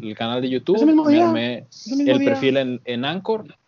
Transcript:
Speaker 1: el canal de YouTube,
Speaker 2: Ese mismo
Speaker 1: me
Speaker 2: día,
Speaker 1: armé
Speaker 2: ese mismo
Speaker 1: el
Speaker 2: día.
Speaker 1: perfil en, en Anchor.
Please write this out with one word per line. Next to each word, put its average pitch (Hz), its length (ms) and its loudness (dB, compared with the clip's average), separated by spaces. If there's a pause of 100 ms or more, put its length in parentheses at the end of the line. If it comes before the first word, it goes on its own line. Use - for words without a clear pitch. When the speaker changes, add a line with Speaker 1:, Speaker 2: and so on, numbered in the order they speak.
Speaker 1:
el 107 140 -10
canal 117 260 -4
de 127 80 -2
YouTube, 131 280 0
Speaker 2:
Ese 233 80 2
mismo 311 200 4
Speaker 1:
me 294 80 4
Speaker 2:
día, 339 140 4
Speaker 1:
armé 247 420 -2
Speaker 2:
ese - 260 -10
mismo 277 180 2
Speaker 1:
el 135 60 2
Speaker 2:
día. 139 100 2
Speaker 1:
perfil 135 280 0
en, 127 280 -4
en 120 200 -6
Anchor. 196 400 -6 (220)